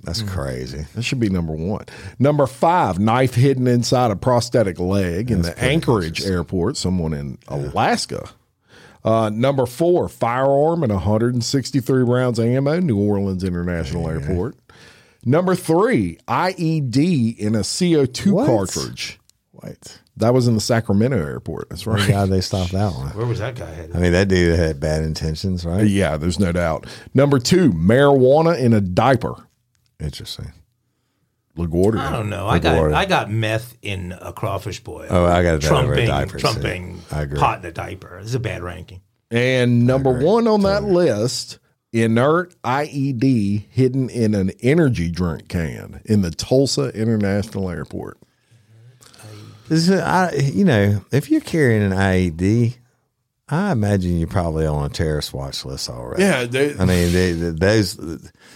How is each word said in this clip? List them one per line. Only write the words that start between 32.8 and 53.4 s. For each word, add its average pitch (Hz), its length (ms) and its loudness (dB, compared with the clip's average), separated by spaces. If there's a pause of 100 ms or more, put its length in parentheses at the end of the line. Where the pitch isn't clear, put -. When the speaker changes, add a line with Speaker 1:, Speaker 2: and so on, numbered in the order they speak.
Speaker 3:
I 175 100 2
got 135 260 -2
meth 113 500 -4
in 92 400 -8
a 90 120 -14
crawfish 95 500 -8
boil. 78 260 -14
Speaker 1:
Oh, 90 160 4
I 87 180 4
got 82 180 2
that 76 100 2
over 73 220 2
a - 20 0
Speaker 3:
Trumping, - 120 0
Speaker 1:
diaper, 71 260 -2
too. - 60 -10
Speaker 3:
trumping 90 600 -4 (100)
Speaker 1:
I 78 100 -4
agree. 71 180 -6
Speaker 3:
pot 110 200 0
in 90 60 -14
a 82 60 -10
diaper. 87 480 -14
This 101 80 -16
is 117 80 -6
a 123 60 -2
bad 90 200 -6
ranking. 87 400 -14 (300)
Speaker 2:
And 123 560 2
number 131 240 2
Speaker 1:
I - 40 4
agree. 123 100 0
Speaker 2:
one 226 220 4
on 214 160 4
that 196 180 2
Speaker 1:
Totally. 180 300 2
Speaker 2:
list, - 480 -4 (340)
inert 123 720 2
I 135 220 -2
E 139 280 -4
D 107 560 0
hidden 131 400 0
in 110 260 0
an 95 160 0 (100)
energy 123 500 2
drink 85 380 -4
can 71 560 -6
in 107 180 2
the 87 80 -2
Tulsa 131 600 0
International 101 760 -2
Airport. 78 480 -10 (1500)
Speaker 1:
This 165 200 2
is, 185 120 4
I, 175 340 0
you 143 320 2
know, 101 460 4
if - 180 0
you're 311 120 2
carrying 120 420 2
an 95 100 2
I 95 280 2
E 90 100 2
D, 110 440 0 (760)